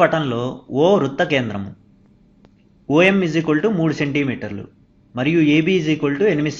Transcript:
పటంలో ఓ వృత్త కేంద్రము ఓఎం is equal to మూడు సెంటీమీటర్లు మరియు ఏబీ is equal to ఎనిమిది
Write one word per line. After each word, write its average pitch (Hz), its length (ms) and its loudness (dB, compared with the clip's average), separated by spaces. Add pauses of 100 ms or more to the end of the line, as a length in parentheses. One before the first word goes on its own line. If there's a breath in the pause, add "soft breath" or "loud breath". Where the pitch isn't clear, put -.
పటంలో 151 420 0 (400)
ఓ - 20 4 (140)
వృత్త 135 320 -2
కేంద్రము 107 400 -4 (1300)
ఓఎం 185 200 4 (100)
is 151 120 -4
equal 156 240 0
to 214 60 2 (100)
మూడు 160 220 0
సెంటీమీటర్లు 131 640 -4 (520)
మరియు 147 260 0 (140)
ఏబీ 160 260 2
is 156 140 -4
equal 147 260 -2
to 202 140 2
ఎనిమిది 147 260 -4